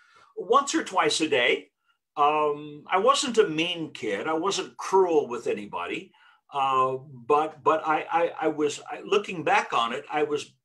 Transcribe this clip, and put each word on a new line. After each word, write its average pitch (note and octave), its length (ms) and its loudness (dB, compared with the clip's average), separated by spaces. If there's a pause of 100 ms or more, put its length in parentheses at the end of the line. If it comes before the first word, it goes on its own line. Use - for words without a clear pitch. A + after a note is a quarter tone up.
(400)
once C4+ 360 2
or - 80 0
twice E3+ 380 0
a D#3 60 0
day. - 440 0 (440)
Um, D3 720 0
I F#3 120 2
wasn't B3 400 2
a G3+ 80 6
mean D#3+ 440 -4
kid. A2 360 -6
I D#3+ 60 -2
wasn't E3+ 440 -4
cruel E3+ 500 4
with A#2 200 -6
anybody. G2+ 640 -6 (420)
Uh, C3 440 0 (300)
but, D3+ 360 0
but D#3 220 2
I, D#3 260 0
I, E3+ 300 2
I D#3 60 0
was, D3 320 -2 (120)
I, - 120 -12
looking G3 400 -2
back G3+ 300 0
on A#2 200 0
it, A2 180 -8
I D3+ 120 0
was D3 300 -4 (120)